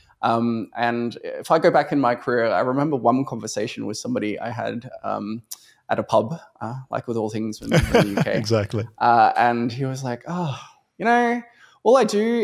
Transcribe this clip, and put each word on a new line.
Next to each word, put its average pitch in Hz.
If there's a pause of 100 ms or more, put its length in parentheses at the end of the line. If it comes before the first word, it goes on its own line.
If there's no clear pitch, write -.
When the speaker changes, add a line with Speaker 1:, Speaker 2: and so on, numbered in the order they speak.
(220)
Speaker 1:
Um, 117
and 120
if -
I 170
go 175
back 147
in 147
my 123
career, 120
I 101
remember 143
one 123
conversation 110
with 104
somebody 107
I 117
had, 113 (140)
um, 107 (460)
at 113
a 107
pub, 113 (220)
uh, 113 (140)
like 113
with 117
all 107
things 110
in, -
in 165 (100)
the 226
Speaker 2:
<laughs> 101
Speaker 1:
U -
K. 104
Speaker 2:
Exactly. 107 (120)
Speaker 1:
Uh, 117
and 120
he 123
was 131
like, 123
"Oh, 170 (400)
you 170
know, 240 (420)
all 240
I 254
do 220